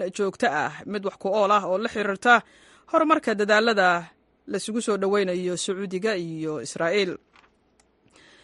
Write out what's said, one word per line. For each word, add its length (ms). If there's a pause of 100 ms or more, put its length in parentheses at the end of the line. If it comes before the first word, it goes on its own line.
joogto 400
ah, 240 (140)
mid 180
wax 160
ku 80
ool 240
ah 140
oo 120
la 100
xiriirta 460 (540)
horumarka 460
dadaalada 540 (600)
la 100
isugu 240
soo 160
dhaweynayo 580
Sacuudiga 600
iyo 420
Israa'iil. 540 (1300)